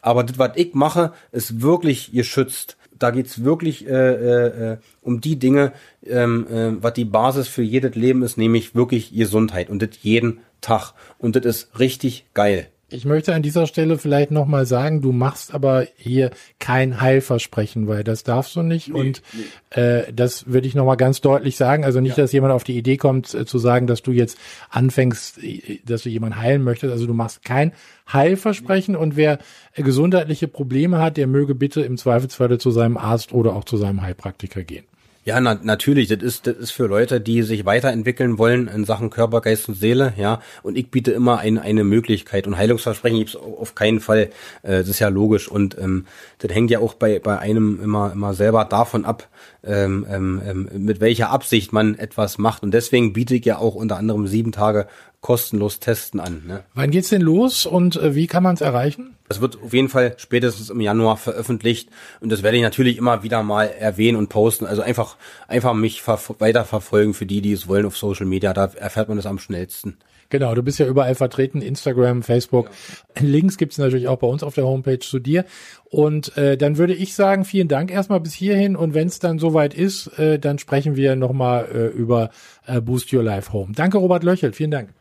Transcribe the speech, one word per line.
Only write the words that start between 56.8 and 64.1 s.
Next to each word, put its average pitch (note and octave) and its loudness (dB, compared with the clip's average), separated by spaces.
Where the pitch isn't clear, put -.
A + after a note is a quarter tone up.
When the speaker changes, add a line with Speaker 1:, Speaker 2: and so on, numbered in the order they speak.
Speaker 2:
geht's F3+ 0
denn G3 4
los G3+ 2
und, F3 2
äh, D#3+ 0
wie D#3 0
kann F3+ 0
man's F3+ 2
erreichen? C#3+ -2
Speaker 1:
Es G2+ -6
wird B2 -2
auf A2+ -10
jeden C3 4
Fall B2 2
spätestens A2+ -2
im A2 -6
Januar A2 2
veröffentlicht. A2+ -4
Und A2+ -4
das G2+ -2
werde A2 4
ich A#2+ 4
natürlich A#2+ 2
immer A#2 0
wieder A2+ -2
mal G#2 0
erwähnen G#2+ 0